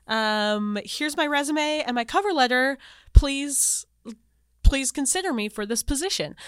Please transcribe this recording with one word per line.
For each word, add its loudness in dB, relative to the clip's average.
Um, -2
here's -6
my 2
resume 0
and -4
my -2
cover 0
letter. 2
Please, 2
please 4
consider -2
me -2
for -8
this -4
position." -4